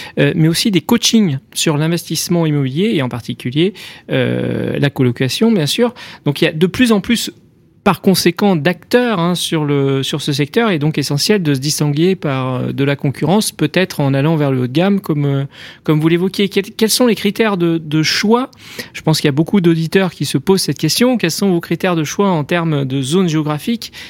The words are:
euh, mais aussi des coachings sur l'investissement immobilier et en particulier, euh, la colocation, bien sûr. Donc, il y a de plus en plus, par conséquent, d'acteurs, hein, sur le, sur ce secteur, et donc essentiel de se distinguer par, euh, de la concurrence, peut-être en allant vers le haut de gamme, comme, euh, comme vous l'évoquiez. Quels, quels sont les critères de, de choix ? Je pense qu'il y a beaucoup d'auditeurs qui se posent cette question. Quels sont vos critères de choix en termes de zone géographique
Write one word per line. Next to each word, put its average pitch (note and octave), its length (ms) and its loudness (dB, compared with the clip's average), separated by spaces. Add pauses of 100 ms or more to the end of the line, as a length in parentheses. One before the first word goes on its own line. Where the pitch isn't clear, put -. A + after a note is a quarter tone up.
(180)
euh, C#3+ 180 2
mais D#3+ 120 4
aussi E3+ 220 0
des F3 120 2
coachings G#3+ 560 2 (160)
sur D3+ 240 0
l'investissement E3 680 -2
immobilier D3 480 0
et F3 80 0
en C3 80 -2
particulier, C3 640 -2 (380)
euh, B2 680 -2
la C#3 120 2
colocation, C3 600 0
bien F#3+ 140 2
sûr. A3+ 300 0 (320)
Donc, C#3+ 160 -2
il - 20 6
y D#3 40 4
a D#3 40 -2
de D#3+ 140 2
plus A3+ 260 2
en G3+ 80 4
plus, - 300 -2 (540)
par G3 160 2
conséquent, F#3+ 540 2
d'acteurs, F3+ 640 0
hein, F3 160 0
sur D#3+ 300 -2
le, C#3 400 0
sur D3 180 -4
ce D3+ 100 -2
secteur, D3 380 0
et E3+ 80 0
donc D3+ 200 0
essentiel D3+ 440 0
de D3+ 100 2
se C3+ 60 2
distinguer D3+ 560 0
par, C3 400 -2
euh, B2+ 180 -4
de C3 120 -2
la C#3 100 2
concurrence, D3 560 0
peut-être F3 480 -2
en C#3 160 0
allant D3 220 0
vers C#3+ 160 0
le C3 80 -2
haut B2+ 80 -2
de B2 40 -10
gamme, F#3+ 280 0
comme, D3 240 -2
euh, C#3 200 -2 (380)
comme D#3 160 2
vous D3+ 80 2
l'évoquiez. F#3 420 0
Quels, G3 220 -2
quels G#3+ 200 0
sont B3+ 180 2
les G#3 80 2
critères G#3 400 0
de, E3+ 220 0
de D#3 260 -2
choix ? A#3 480 0 (400)
Je - 80 -16
pense D#3 200 0
qu'il - 60 0
y D3 40 4
a - 20 2
beaucoup D#3+ 280 2
d'auditeurs E3 520 2
qui - 140 -6
se - 120 -2
posent F#3 240 2
cette D3+ 160 -4
question. A#3+ 380 2
Quels F3 160 -2
sont G3+ 180 0
vos E3+ 80 2
critères F3 380 -2
de D#3 80 0
choix G3+ 260 0
en D#3 140 0
termes D#3+ 400 0
de C3+ 180 -2
zone E3+ 260 0
géographique D3+ 640 -4 (180)